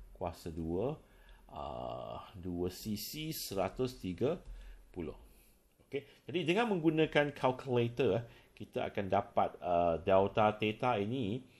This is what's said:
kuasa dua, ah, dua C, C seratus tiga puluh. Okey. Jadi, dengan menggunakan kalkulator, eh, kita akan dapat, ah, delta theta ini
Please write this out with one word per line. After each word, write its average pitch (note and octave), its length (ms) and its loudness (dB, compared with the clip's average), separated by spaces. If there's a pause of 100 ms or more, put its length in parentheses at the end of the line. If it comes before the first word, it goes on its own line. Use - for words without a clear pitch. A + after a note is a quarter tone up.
(180)
kuasa F2 300 -6
dua, E2+ 480 -2 (560)
ah, B1 720 -8 (160)
dua F2+ 320 -2
C, G#2+ 240 -6
C D#3 400 -6
seratus G2 680 -2
tiga A2+ 400 -2 (480)
puluh. D#2 260 -8 (680)
Okey. - 400 -12
Jadi, D#3+ 160 -4
dengan G3+ 320 2
menggunakan D#3 600 4
kalkulator, A#2+ 840 2
eh, A#2 80 -4 (320)
kita - 320 -6
akan G2+ 220 -4
dapat, G2 380 2 (120)
ah, E2+ 400 4
delta G2+ 560 4
theta A2+ 400 0
ini A2+ 480 -4 (140)